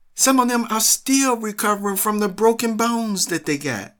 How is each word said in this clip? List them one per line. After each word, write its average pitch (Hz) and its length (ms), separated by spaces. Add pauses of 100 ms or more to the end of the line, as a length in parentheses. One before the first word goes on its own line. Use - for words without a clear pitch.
(140)
some 262 260
of 240 80
them 240 220
are 220 100
still 269 560
recovering 208 600
from 208 220
the 208 100
broken 226 480
bones 226 500
that 165 200
they 147 120
got. 120 420